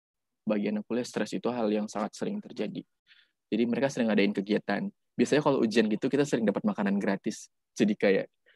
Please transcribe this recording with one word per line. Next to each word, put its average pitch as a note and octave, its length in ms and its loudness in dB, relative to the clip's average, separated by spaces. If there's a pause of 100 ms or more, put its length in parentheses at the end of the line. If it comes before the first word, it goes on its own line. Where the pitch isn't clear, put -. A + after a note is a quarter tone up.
(480)
bagi G#2 240 -2
anak G#2 160 -4
kuliah A#2+ 160 -2
stres G#2+ 320 -6
itu G2 160 -4
hal A#2+ 160 -2
yang G#2+ 240 -2
sangat G#2 240 -6
sering G2+ 240 -6
terjadi. - 400 -8 (720)
Jadi A2 160 2
mereka A#2+ 240 0
sering A#2+ 160 0
ngadain G#2 240 4
kegiatan. G2+ 560 -2 (240)
Biasanya C3+ 320 2
kalau C#3 160 2
ujian A2 320 2
gitu A2 160 0
kita C#3 160 2
sering B2 240 0
dapat G2 160 0
makanan G2+ 400 0
gratis. - 480 -4 (240)
Jadi G#2 240 2
kayak G#2 320 2 (240)